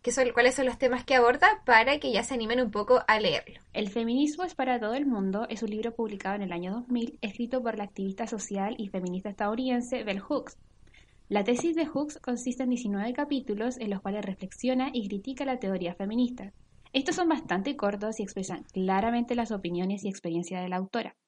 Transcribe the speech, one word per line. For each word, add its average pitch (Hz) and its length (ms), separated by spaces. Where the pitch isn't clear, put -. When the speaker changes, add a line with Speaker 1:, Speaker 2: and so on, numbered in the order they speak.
Speaker 1:
qué 247 100
son, 247 200
cuáles 240 240
son 269 100
los 247 140
temas 247 260
que - 80
aborda, 262 500
para 247 360
que 269 120
ya 214 120
se 269 100
animen 233 260
un 233 120
poco 208 360
a 220 120
leerlo. 175 400
Speaker 2:
El 208 180
feminismo 269 540
es 339 100
para 254 240
todo 220 160
el 285 100
mundo 214 420
es 226 140
un 220 80
libro 220 240
publicado 202 400
en 208 80
el 185 120
año 180 200
dos 240 140
mil, 240 340
escrito 240 400
por 226 160
la 208 60
activista 196 420
social 202 540
y 208 80
feminista 185 420
estadounidense 240 760
Bell 196 160
Hooks. - 380
La 202 140
tesis 247 320
de 320 120
Hooks 294 320
consiste 247 440
en 254 60
diecinueve 226 440
capítulos 247 680
en 220 100
los 196 120
cuales 202 240
reflexiona 247 680
y 214 140
critica 262 380
la 254 120
teoría 185 380
feminista. 220 560
Estos 269 240
son 349 120
bastante 269 480
cortos 208 440
y 214 40
expresan 190 480
claramente 226 640
las 233 180
opiniones 190 520
y 208 60
experiencia 175 520
de 180 80
la 185 60
autora, 190 400